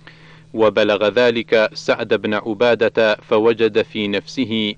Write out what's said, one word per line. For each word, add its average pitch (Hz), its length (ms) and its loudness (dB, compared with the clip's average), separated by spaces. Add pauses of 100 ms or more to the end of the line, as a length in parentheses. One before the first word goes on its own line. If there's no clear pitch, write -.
(540)
وبلغ 107 540 2
ذلك 117 680 2
سعد 117 400 -4
بن 107 200 -2
عبادة 110 840 0
فوجد 110 680 0
في 104 260 -6
نفسه 107 720 -4